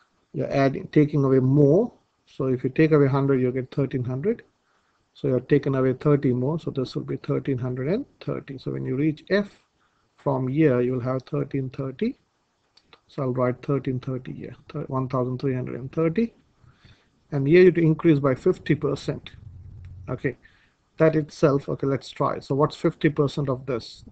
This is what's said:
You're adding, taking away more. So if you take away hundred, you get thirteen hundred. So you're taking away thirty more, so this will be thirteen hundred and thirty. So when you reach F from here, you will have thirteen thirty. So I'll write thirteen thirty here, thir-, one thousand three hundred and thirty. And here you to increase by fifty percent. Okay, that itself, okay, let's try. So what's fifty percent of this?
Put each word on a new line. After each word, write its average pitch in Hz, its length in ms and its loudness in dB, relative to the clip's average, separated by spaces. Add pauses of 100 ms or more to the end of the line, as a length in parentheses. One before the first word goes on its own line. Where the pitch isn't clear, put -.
(340)
You're 135 180 -4
adding, 135 360 0
taking 147 360 2
away 131 140 4
more. 143 520 4 (360)
So 135 220 -6
if 127 160 -2
you 135 40 0
take 156 240 2
away 143 140 6
hundred, 139 340 2
you 127 100 2
get 127 240 -6
thirteen 135 300 -2
hundred. 143 380 -4 (720)
So - 140 -4
you're 127 120 2
taking 143 340 2
away 131 200 2
thirty 143 400 2
more, 139 260 -2
so - 100 -8
this 127 240 -6
will 135 100 -6
be 139 120 -8
thirteen 135 400 -4
hundred 123 320 -6
and 233 160 -2 (160)
thirty. 135 380 -10
So 143 140 -8
when 135 120 -6
you 131 120 -4
reach 151 340 -2
F 202 180 0 (720)
from 135 300 -2
here, 135 340 4
you 123 100 0
will 127 80 -2
have 127 220 -4
thirteen 135 480 -6
thirty. 135 480 -6 (880)
So - 140 -8
I'll 127 100 -2
write 127 320 -2
thirteen 131 360 -2
thirty 127 340 -8
here, - 200 -14 (160)
thir-, 151 180 -10
one 131 200 -4
thousand 127 300 -2
three 135 160 -2
hundred 123 260 -6
and 131 100 -12
thirty. 165 440 0 (960)
And 139 160 0
here 175 140 8
you 185 100 8
to 170 80 0
increase 156 380 4
by 135 160 2
fifty 180 400 0
percent. - 560 -6 (800)
Okay, 127 260 -4 (640)
that 156 160 4
itself, 147 540 0
okay, 143 180 -4
let's 135 240 -2
try. - 280 -2
So - 160 -4
what's 147 220 2
fifty - 340 0
percent 147 380 -2
of 131 180 -4
this? - 460 -8